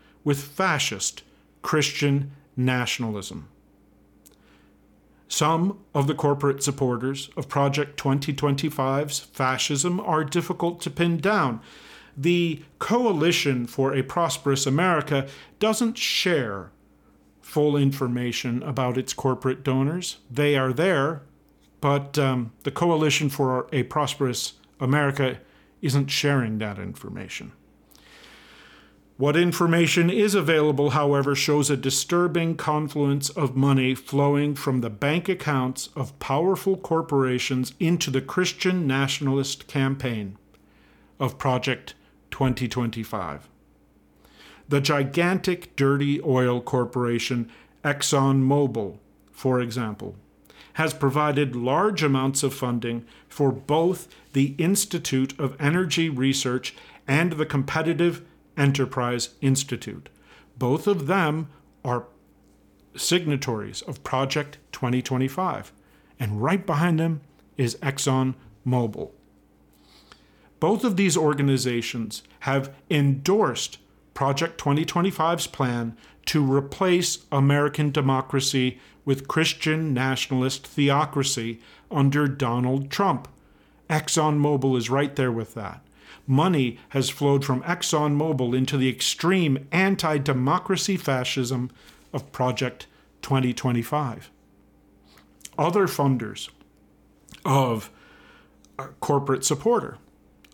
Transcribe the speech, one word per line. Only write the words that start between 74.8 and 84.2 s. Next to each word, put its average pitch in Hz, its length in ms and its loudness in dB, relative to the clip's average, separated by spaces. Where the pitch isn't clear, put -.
twenty-five's 170 640 -2
plan 120 500 -4
to 151 180 2
replace 175 880 0
American 143 600 2
democracy 135 880 0
with 139 240 -2
Christian 160 640 0
nationalist 127 760 -2
theocracy 139 920 0
under 143 380 2
Donald 131 640 -2
Trump. 185 360 0
ExxonMobil 147 880 2